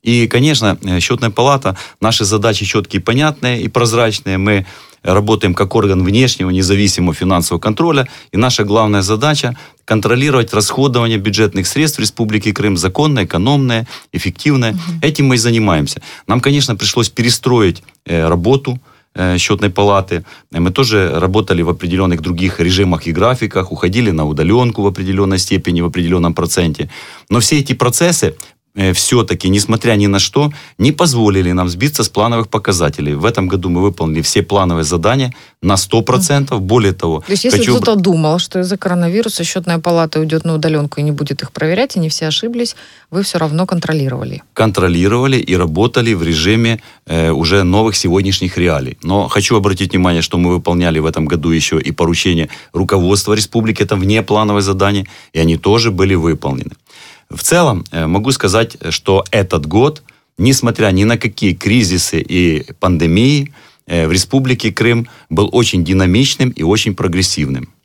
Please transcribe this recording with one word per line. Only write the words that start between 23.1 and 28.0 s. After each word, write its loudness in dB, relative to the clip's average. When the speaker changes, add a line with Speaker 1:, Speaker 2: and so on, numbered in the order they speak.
Speaker 1:
графиках, -2
уходили 0
на 0
удаленку 0
в 2
определенной 0
степени, 0
в 0
определенном 0
проценте. -2
Но 2
все 2
эти -2
процессы, 0